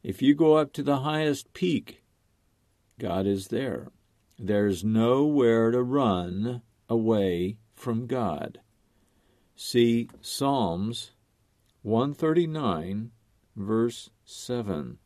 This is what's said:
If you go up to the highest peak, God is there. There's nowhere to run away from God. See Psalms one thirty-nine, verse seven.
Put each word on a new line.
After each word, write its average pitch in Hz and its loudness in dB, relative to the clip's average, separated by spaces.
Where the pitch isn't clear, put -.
If - -6
you 143 6
go 156 6
up 151 0
to 147 -8
the 139 0
highest 151 -2
peak, - -4
God 98 -2
is 98 -2
there. 117 -6
There's 104 0
nowhere 117 4
to 123 2
run 113 -2
away 104 0
from 120 -6
God. 110 -4
See 117 2
Psalms 117 -4
one 120 0
thirty-nine, 123 -2
verse 110 -2
seven. 98 -8